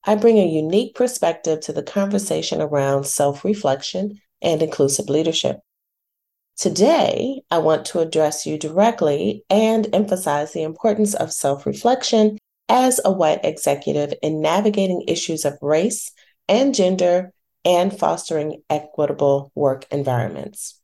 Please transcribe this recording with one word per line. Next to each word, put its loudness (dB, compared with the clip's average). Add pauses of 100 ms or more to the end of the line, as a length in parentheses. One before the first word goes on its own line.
I 2
bring 4
a 4
unique 0
perspective -2
to -8
the -6
conversation -2
around 0
self-reflection -2 (180)
and 0
inclusive 0
leadership. 0 (1000)
Today, 0
I 2
want 2
to -2
address 0
you -4
directly 0
and 2
emphasize -2
the -4
importance 0
of -4
self-reflection 0 (320)
as 4
a 4
white 0
executive -2
in -2
navigating 0
issues -4
of -4
race 0 (380)
and 2
gender 2 (320)
and 2
fostering -2
equitable -2
work -2
environments. -4